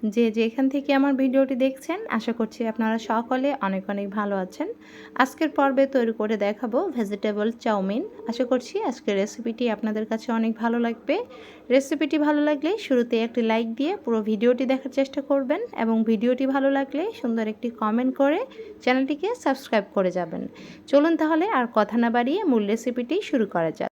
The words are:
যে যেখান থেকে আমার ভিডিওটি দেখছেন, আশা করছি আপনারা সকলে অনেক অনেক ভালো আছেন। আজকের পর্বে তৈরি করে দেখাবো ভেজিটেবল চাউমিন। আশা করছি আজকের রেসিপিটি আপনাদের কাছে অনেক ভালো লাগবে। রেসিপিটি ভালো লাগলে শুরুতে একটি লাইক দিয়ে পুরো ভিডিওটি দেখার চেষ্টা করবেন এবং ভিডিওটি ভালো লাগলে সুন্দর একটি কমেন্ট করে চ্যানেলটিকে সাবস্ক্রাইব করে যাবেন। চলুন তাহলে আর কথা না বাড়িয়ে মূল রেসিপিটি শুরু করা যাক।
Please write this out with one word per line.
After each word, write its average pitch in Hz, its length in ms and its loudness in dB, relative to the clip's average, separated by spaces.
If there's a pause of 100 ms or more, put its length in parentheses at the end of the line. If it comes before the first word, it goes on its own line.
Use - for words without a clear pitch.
যে 220 260 2
যেখান 226 380 2
থেকে 277 260 0
আমার 277 200 4
ভিডিওটি 269 420 4
দেখছেন, 269 420 0 (120)
আশা 226 220 -2
করছি 226 340 -4
আপনারা 220 320 0
সকলে 240 500 0 (120)
অনেক 190 280 -2
অনেক 202 220 -4
ভালো 202 260 -2
আছেন। 190 320 -6 (480)
আজকের 269 340 0
পর্বে 277 360 2
তৈরি 240 260 0
করে 220 240 -2
দেখাবো 214 420 -2 (120)
ভেজিটেবল 208 580 -2 (100)
চাউমিন। 208 440 0 (260)
আশা 233 160 -2
করছি 247 380 -2
আজকের 240 340 -2
রেসিপিটি 220 540 -4
আপনাদের 214 360 -2
কাছে 226 260 -6
অনেক 226 220 0
ভালো 233 260 -2
লাগবে। 233 360 -2 (540)
রেসিপিটি 285 480 2
ভালো 294 240 2
লাগলে 294 360 0
শুরুতে 240 440 0
একটি 226 200 -2
লাইক 226 320 2
দিয়ে 285 220 0
পুরো 226 260 -2
ভিডিওটি 233 440 2
দেখার 262 260 -2
চেষ্টা 269 300 -2
করবেন 277 380 0 (160)
এবং 226 280 0
ভিডিওটি 240 420 2
ভালো 269 240 2
লাগলে 277 320 -2 (120)
সুন্দর 226 340 -2
একটি 220 200 -6 (100)
কমেন্ট 233 380 0
করে 294 240 2 (400)
চ্যানেলটিকে 269 480 0 (100)
সাবস্ক্রাইব 262 560 0
করে 185 160 2
যাবেন। 175 320 -4 (440)
চলুন 294 300 6
তাহলে 320 280 2 (100)
আর 247 200 2
কথা 214 240 2
না 233 120 2
বাড়িয়ে 247 340 0
মূল 240 220 2
রেসিপিটি 240 560 -2
শুরু 226 260 0
করা 165 240 0
যাক। - 280 -6